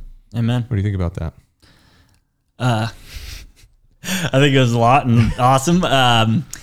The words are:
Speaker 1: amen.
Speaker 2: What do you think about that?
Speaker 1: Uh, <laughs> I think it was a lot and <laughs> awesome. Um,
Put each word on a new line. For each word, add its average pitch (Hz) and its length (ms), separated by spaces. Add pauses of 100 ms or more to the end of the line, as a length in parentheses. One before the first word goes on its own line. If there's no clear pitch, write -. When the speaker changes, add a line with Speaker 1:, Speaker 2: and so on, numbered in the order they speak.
(360)
Speaker 1:
amen. 117 260
Speaker 2:
What - 80
do 104 60
you 98 60
think 101 120
about 87 200
that? 80 200 (1200)
Speaker 1:
Uh, 117 300 (1120)
<laughs> - 0
I 175 360
think 139 160
it 135 60
was 120 120
a 120 60
lot 120 280
and 117 280
<laughs> - 40
awesome. 135 460
Um, 120 600 (180)